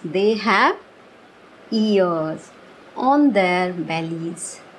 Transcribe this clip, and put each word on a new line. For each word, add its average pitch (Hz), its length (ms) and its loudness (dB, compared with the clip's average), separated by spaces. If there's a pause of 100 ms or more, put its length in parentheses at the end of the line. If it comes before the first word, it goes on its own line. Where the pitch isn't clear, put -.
They 196 300 0
have 214 420 2 (920)
ears 180 800 0 (440)
on 277 380 2
their 180 400 2
bellies. 165 880 -8 (180)